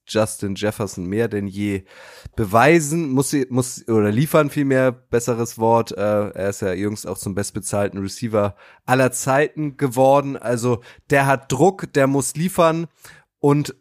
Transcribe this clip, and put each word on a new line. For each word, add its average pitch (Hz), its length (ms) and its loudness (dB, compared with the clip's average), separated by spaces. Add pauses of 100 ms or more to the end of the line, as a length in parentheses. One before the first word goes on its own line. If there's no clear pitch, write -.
Justin 104 500 -2
Jefferson 98 500 -4
mehr 107 200 -2
denn 101 200 -4
je 98 380 -4 (520)
beweisen, 143 760 2
muss 135 200 0
sie, 139 180 0
muss, - 400 -4
oder 107 240 4
liefern 147 380 2
vielmehr, 131 420 2
besseres 117 640 -4
Wort. 113 360 2
Äh, 104 360 0
er 98 220 -4
ist - 100 -10
ja 92 140 -2
jüngst 104 320 -4
auch 90 100 -8
zum 98 180 -8
bestbezahlten 101 640 -4
Receiver 101 580 -2 (280)
aller 127 260 2
Zeiten 143 680 -2
geworden. 135 580 2
Also 120 460 -2 (260)
der 139 160 2
hat 135 260 0
Druck, 175 440 2
der 139 120 4
muss 139 280 -2
liefern. 165 520 0 (540)
Und 143 400 2